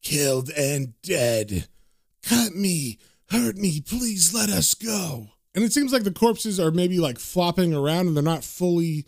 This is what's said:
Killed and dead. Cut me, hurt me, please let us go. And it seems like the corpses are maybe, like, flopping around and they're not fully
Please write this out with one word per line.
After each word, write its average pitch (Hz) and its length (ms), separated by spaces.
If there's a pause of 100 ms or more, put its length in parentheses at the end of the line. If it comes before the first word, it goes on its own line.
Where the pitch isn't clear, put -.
Killed 135 500
and 139 500
dead. 113 680 (560)
Cut 226 320
me, 170 440 (300)
hurt 226 280
me, 175 240
please 202 520
let 214 160
us 175 240
go. 170 560 (260)
And 196 80
it 233 100
seems 285 180
like 254 120
the 196 80
corpses 214 480
are 160 120
maybe, 180 280
like, 135 200
flopping 175 540
around 156 340
and 160 80
they're 147 80
not 160 200
fully 165 640